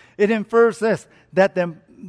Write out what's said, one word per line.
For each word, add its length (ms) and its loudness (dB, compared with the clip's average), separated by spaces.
It 120 2
infers 500 0
this, 280 -4
that 240 0
the, 220 -6